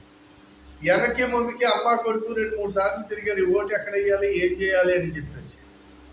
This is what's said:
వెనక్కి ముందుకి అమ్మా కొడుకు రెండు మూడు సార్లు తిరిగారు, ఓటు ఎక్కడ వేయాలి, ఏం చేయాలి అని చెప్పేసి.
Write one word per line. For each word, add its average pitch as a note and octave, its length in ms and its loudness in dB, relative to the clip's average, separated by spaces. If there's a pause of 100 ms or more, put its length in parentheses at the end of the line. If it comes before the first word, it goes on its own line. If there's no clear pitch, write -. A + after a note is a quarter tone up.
(840)
వెనక్కి A#3 420 2
ముందుకి A#3+ 400 0
అమ్మా A#3 300 2
కొడుకు A3+ 380 -2
రెండు G#3+ 220 -2
మూడు G3+ 160 -4
సార్లు G3+ 440 -2
తిరిగారు, G3 440 0
ఓటు G#3 140 -4
ఎక్కడ G3+ 200 -4
వేయాలి, G3 520 2
ఏం F3+ 160 -2
చేయాలి F#3 320 4
అని E3 240 -2
చెప్పేసి. - 400 -12 (560)